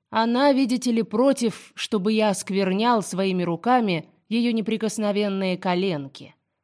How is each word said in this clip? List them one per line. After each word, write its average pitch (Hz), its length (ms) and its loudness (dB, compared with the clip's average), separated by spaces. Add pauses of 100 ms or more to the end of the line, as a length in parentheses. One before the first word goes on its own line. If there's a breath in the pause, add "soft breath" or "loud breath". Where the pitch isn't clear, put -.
"Она, 240 420 2
видите 254 400 0
ли, 226 120 2
против, 240 680 0
чтобы 214 380 -2
я 214 200 2
осквернял 196 680 0
своими 185 420 0
руками 175 680 0 (180)
её 233 240 0
неприкосновенные 208 1080 -2
коленки, 180 760 -4 (280)